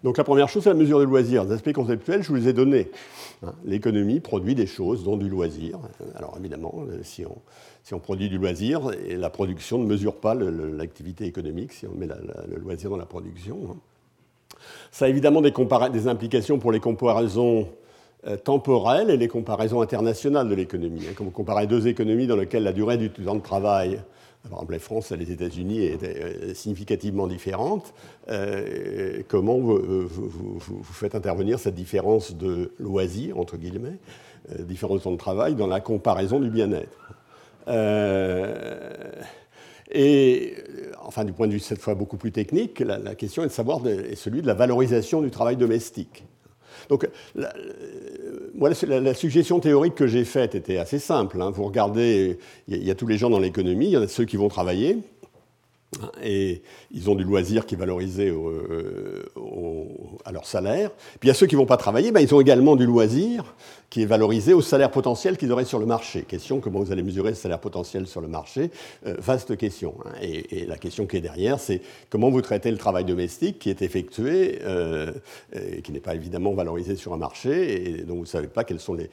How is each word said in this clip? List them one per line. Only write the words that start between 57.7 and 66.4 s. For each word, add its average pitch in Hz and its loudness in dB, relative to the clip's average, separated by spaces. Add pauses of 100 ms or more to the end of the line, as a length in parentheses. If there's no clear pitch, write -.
est - -6
valorisé 92 -2
au, 82 -2
euh, 50 -6 (120)
au, 78 -8 (360)
à - -12
leur 87 -10
salaire. 139 -2 (280)
Puis - 4
il - -
y 135 8
a - 10
ceux 190 8
qui 156 4
ne 143 6
vont 131 8
pas 123 6
travailler, 131 2
ben, 214 8
ils 139 6
ont 139 12
également 135 10
du 123 6
loisir 123 4 (340)
qui 113 -2
est 110 2
valorisé 110 6
au 175 8
salaire 135 4
potentiel 135 0
qu'ils 131 -2
auraient 123 2
sur 123 -2
le 107 0
marché. 113 -2
Question, 131 -4